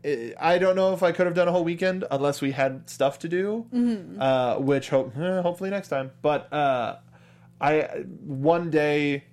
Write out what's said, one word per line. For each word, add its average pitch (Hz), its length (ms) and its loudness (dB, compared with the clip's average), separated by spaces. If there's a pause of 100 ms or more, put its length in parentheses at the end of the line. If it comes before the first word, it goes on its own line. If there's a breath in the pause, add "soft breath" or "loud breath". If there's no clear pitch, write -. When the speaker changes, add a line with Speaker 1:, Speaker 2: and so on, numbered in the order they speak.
Speaker 1:
I, 120 340 -4
I 175 200 4
don't 185 180 4
know 190 160 2
if 185 100 0
I 175 80 4
could 180 160 2
have 170 80 0
done 175 140 4
a 170 40 2
whole 175 120 2
weekend 185 480 -2
unless 139 280 0
we 135 120 0
had 135 360 -2
stuff 139 320 -2
to 170 80 -8
do, 208 460 -4
Speaker 2:
Mm-hmm. 214 480 -2
Speaker 1:
uh, 127 360 2
which 135 320 0
hope, 135 260 0
eh, 180 260 -2
hopefully 175 280 -4
next 196 180 -6
time. 135 240 -4 (100)
But, 147 300 0
uh, 135 440 0 (640 soft breath)
I, 151 220 2 (420)
one 156 460 0
day 147 640 0